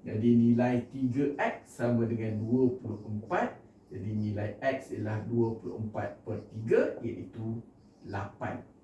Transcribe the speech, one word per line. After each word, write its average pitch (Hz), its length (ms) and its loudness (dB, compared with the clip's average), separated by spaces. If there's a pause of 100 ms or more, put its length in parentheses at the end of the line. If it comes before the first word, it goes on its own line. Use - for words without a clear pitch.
Jadi, 110 240 2
nilai 120 560 6
tiga 135 480 0
X - 480 -4
sama 117 240 2
dengan 107 320 -2
dua 123 400 4
puluh 104 240 -8
empat. - 560 -2 (320)
Jadi, 101 160 -8
nilai 107 560 -2
X 131 320 -2
ialah 107 320 -4
dua 113 320 2
puluh 110 240 -8
empat 104 400 -6
per 107 240 -8
tiga, - 560 2
iaitu 113 560 -6 (480)
lapan. 101 560 -6 (200)